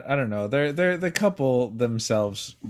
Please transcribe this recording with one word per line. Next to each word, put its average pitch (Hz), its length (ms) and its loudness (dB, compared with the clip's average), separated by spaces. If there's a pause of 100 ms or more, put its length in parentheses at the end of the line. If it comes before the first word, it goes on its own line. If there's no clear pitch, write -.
(140)
I - 20 2
don't 131 140 0
know. 104 180 -2
They're, 143 240 2
they're, 180 260 0
the 175 140 -2
couple 131 600 2
themselves 113 840 -2 (140)